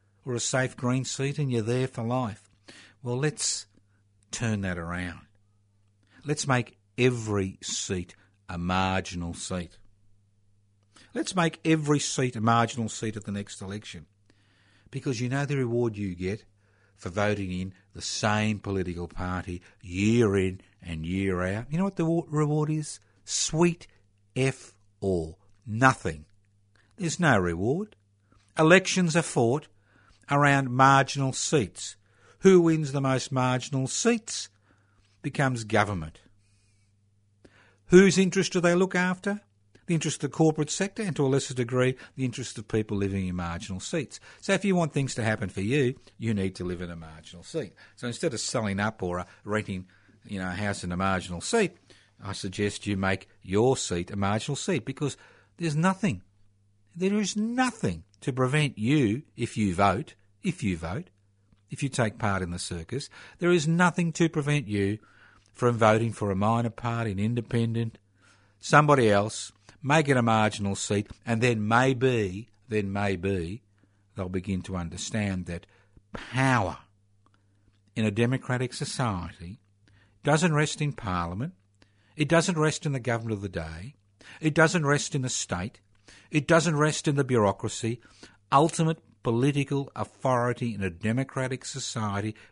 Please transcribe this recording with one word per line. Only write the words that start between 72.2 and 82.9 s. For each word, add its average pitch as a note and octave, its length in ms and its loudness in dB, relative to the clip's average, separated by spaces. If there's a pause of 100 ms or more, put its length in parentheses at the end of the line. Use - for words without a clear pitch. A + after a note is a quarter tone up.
then G#2 240 -2
maybe G2 720 -2 (520)
they'll F#2 140 -6
begin F#2 320 -4
to F#2+ 140 -8
understand F2+ 680 -4
that E2+ 200 -10 (480)
power B2 640 0 (1200)
in A2+ 100 0
a G#2+ 60 0
democratic A#2+ 640 -2
society F2+ 840 -6 (640)
doesn't D#3 300 4
rest D3+ 280 0
in D3 120 -2
Parliament, F#2 600 -4 (640)
it D3+ 100 0
doesn't E3 300 2
rest D#3 280 0
in D3+ 60 -2